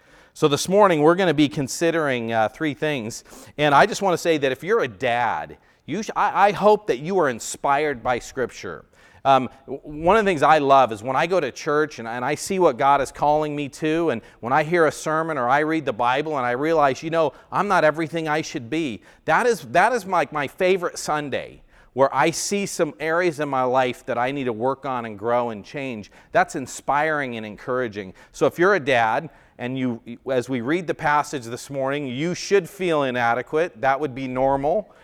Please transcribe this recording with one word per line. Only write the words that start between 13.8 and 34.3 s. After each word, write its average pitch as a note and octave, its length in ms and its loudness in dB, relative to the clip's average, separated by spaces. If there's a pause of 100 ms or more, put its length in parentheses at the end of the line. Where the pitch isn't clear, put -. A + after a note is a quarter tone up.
and A2+ 120 -4 (160)
when A#2 140 0
I D3+ 100 4
hear D#3+ 240 4
a C#3+ 60 2
sermon D#3+ 440 -4
or A#2+ 120 0
I C#3 120 4
read D#3 240 -2
the B2+ 80 -2
Bible C3 440 0
and B2 100 -2
I B2 60 0
realize, C#3+ 500 2
you D#3+ 80 -6
know, D#3+ 220 0 (180)
I'm F3 160 -2
not F#3 160 2
everything D#3+ 460 0
I D3+ 120 -2
should C3 300 -8
be. D3 320 -4 (220)
That F3+ 220 2
is, A3+ 160 0 (100)
that F#3+ 200 4
is G#3+ 140 -4
my, E3+ 240 0
my D3 160 -4
favorite F3+ 500 0
Sunday, A#2+ 640 -6 (300)
where C3+ 220 2
I D3+ 160 4
see G3+ 360 -4
some D#3+ 340 -2
areas D#3+ 400 0
in D3 80 -4
my C3 160 0
life B2+ 420 0
that A#2+ 100 -4
I B2 140 0
need C#3 140 -6
to B2 80 -2
work B2+ 340 -4
on B2 200 -6
and G#2+ 120 -12
grow A#2+ 320 0
and G2+ 140 -10
change. C3 480 -10 (180)
That's - 240 0
inspiring C#3+ 840 -2
and A2 80 -8
encouraging. G#2 720 -6 (160)
So - 160 0
if C3+ 140 0
you're G3 160 4
a F3 40 0
dad B2+ 480 2 (300)
and B2 180 -6
you, B2+ 240 -2 (300)
as B2+ 180 0
we C3 120 -2
read D#3 260 -2
the E3+ 80 -2
passage D3 500 -2
this A#2+ 240 -12
morning, C#3 380 -4
you C#3+ 280 -4
should F#3+ 340 0
feel E3 340 0
inadequate. B2 800 -2
That C3+ 180 2
would C#3+ 160 -4
be C3 140 -8
normal. C#3 760 -2